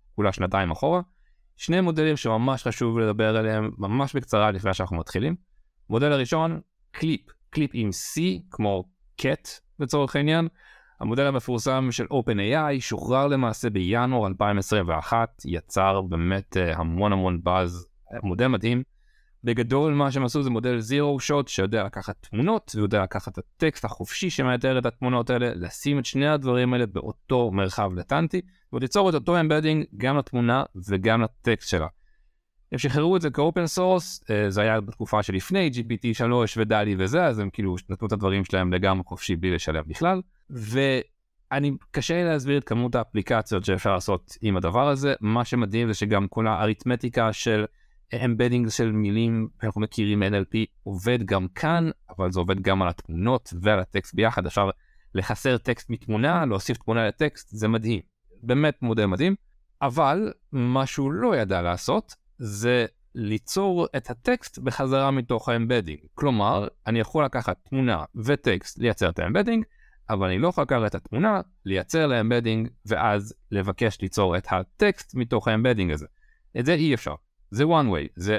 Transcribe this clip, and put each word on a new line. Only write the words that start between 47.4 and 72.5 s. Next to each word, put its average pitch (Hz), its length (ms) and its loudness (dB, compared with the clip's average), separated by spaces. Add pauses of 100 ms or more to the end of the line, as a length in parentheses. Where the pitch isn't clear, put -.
אמבדינג 120 440 2
של 113 240 0
מילים 110 560 2 (140)
שאנחנו 107 180 -2
מכירים 104 400 0
מ-N 101 120 2
L 98 220 -2
P 113 40 2 (240)
עובד 107 400 0
גם 95 320 0
כאן, 165 360 0 (200)
אבל 92 220 -2
זה 92 80 0
עובד 95 200 0
גם 95 220 2
על 90 60 2
התמונות 87 760 -2
ועל 101 180 4
הטקסט - 340 -6
ביחד. 110 320 2
אפשר 98 240 2 (440)
לחסר 120 440 0
טקסט - 320 -4
מתמונה, 127 560 0
להוסיף 113 320 -2
תמונה 113 280 0
לטקסט, - 440 -2
זה 107 180 -2
מדהים. 110 320 0 (420)
באמת 139 400 2
מודל 113 240 2
מדהים, 127 280 2 (480)
אבל 151 500 0 (200)
מה 131 340 0
שהוא 139 260 -2
לא 214 240 0
ידע 95 260 0
לעשות 92 600 -2 (220)
זה 113 420 0 (280)
ליצור 170 720 -2 (100)
את 127 140 -6
הטקסט - 480 -4
בחזרה 135 520 0
מתוך 123 380 -2
האמבדינג. 117 500 0 (160)
כלומר, 120 540 0 (180)
אני 117 120 0
יכול 147 260 0
לקחת 117 320 -2 (120)
תמונה 123 360 0 (100)
וטקסט, 107 640 0
לייצר 107 300 2
את 85 100 -2
האמבדינג, 202 460 0 (460)
אבל 101 160 0
אני 92 120 0
לא 156 100 2
יכול 175 140 0
לקחת 123 240 0
את 101 80 -4
התמונה, 180 460 0 (240)
לייצר 98 420 0
לאמבדינג, 113 640 0 (180)